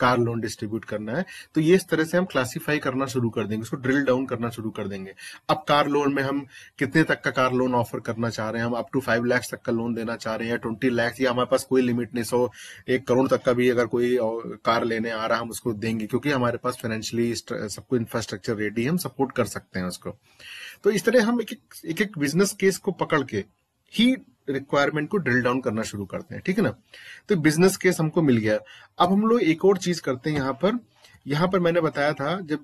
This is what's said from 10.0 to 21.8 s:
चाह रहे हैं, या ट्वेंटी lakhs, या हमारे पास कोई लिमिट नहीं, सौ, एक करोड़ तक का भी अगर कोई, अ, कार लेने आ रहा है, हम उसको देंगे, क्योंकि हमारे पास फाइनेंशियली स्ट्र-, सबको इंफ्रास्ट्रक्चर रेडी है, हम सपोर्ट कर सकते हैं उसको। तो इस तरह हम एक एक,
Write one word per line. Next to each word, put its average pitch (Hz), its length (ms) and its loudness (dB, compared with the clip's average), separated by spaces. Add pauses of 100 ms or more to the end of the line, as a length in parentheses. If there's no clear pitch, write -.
चाह 110 180 -6
रहे 113 140 -4
हैं, 120 60 -2
या 117 40 0
ट्वेंटी 117 320 -2
lakhs, 117 300 0
या 127 100 2
हमारे 123 200 0
पास 131 140 2
कोई 131 180 2
लिमिट 120 320 -2
नहीं, 120 100 -2
सौ, 123 260 0 (380)
एक 127 180 0
करोड़ 131 220 4
तक 131 140 2
का 127 100 2
भी 123 160 4
अगर 120 180 2
कोई, 123 300 0
अ, 120 40 0 (440)
कार 117 200 2
लेने 113 260 -2
आ 110 160 -4
रहा 113 120 0
है, 117 60 -4
हम 117 60 -10
उसको 113 220 -6
देंगे, 110 340 -4
क्योंकि 120 240 -2
हमारे 120 280 0
पास 123 240 -4
फाइनेंशियली 117 520 -2
स्ट्र-, 110 340 -8
सबको - 280 -4
इंफ्रास्ट्रक्चर 113 580 -4
रेडी 107 280 -2
है, 135 60 -2
हम 180 80 2
सपोर्ट 135 360 -4
कर 117 120 0
सकते - 340 -8
हैं 90 80 -2
उसको। 90 300 -10 (600)
तो - 140 0
इस 208 140 0
तरह 226 220 6
हम 240 140 2
एक 233 120 -8
एक, - 80 -12 (260)